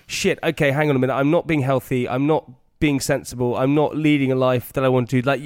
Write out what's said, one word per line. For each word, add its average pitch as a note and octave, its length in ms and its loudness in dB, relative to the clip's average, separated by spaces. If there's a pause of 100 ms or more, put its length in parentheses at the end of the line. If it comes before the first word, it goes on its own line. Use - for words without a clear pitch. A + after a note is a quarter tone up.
"Shit, - 360 -2
okay, D#3 300 0
hang D3+ 180 0
on C#3 60 2
a - 20 2
minute. B2+ 160 0
I'm C#3 160 0
not E3 160 2
being D3+ 140 0
healthy. B2+ 480 -2
I'm C3+ 180 -2
not D3+ 240 0 (300)
being D3 200 2
sensible. B2 560 -4
I'm C3+ 180 2
not D3 220 0
leading D3 360 2
a - 20 2
life B2+ 400 0
that C3+ 100 -2
I C3 40 4
want B2+ 220 2
to." B2+ 120 2
Like, C3 240 -2